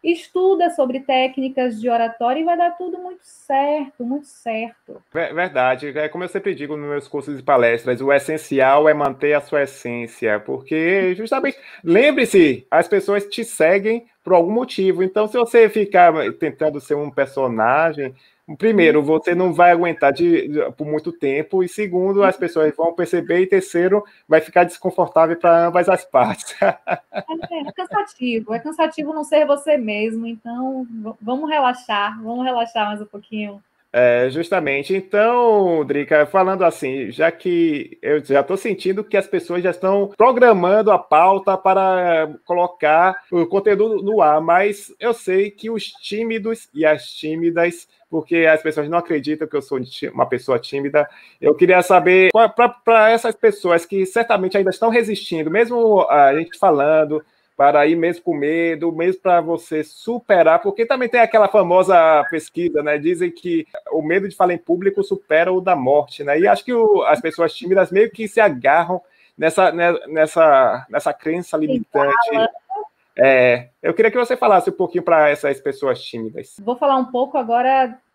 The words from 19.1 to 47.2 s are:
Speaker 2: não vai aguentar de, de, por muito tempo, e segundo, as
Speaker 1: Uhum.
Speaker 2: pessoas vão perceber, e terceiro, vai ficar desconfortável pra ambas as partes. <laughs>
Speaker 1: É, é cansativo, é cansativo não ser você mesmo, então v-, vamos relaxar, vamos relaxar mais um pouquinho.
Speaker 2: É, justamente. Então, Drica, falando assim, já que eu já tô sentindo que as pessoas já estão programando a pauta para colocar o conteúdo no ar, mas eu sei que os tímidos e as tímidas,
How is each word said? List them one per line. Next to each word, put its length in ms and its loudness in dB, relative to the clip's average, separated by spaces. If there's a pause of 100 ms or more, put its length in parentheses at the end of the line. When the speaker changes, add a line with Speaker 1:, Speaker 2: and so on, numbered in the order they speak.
Speaker 2:
não 200 0
vai 180 6
aguentar 400 0
de, 380 0
de, 240 -4
por 120 -10
muito 260 -6
tempo, 520 -4
e 40 -4
segundo, 560 -2
as 120 2
Speaker 1:
Uhum. 60 -20
Speaker 2:
pessoas 340 -2
vão 180 -2
perceber, 480 -2
e 60 0
terceiro, 560 0 (240)
vai 140 4
ficar 240 2
desconfortável 720 0
pra 300 4
ambas 220 0
as 160 0
partes. 540 -2
<laughs> 440 -4 (480)
Speaker 1:
É, 180 -10
é 20 -16
cansativo, 840 -8
é 60 -6
cansativo 540 -6
não 100 -8
ser 220 0
você 320 0
mesmo, 500 -6
então 640 -10
v-, 320 -14
vamos 280 -6
relaxar, 720 -4
vamos 220 -8
relaxar 440 -4
mais 140 -8
um 40 -14
pouquinho. 560 -14 (340)
Speaker 2:
É, 360 2
justamente. 640 -4
Então, 880 0
Drica, 400 2
falando 380 0
assim, 480 -2
já 200 0
que 680 -2
eu 220 -2
já 180 2
tô 160 -4
sentindo 460 -6
que 120 -6
as 120 0
pessoas 340 -6
já 80 0
estão 480 -2
programando 720 4
a 60 4
pauta 580 2
para 720 0 (160)
colocar 720 2 (160)
o 140 0
conteúdo 560 0
no 200 -2
ar, 200 4
mas 580 0
eu 140 -2
sei 380 -2
que 180 -12
os 160 -8
tímidos 880 -8
e 120 -4
as 220 0
tímidas, 800 -4 (220)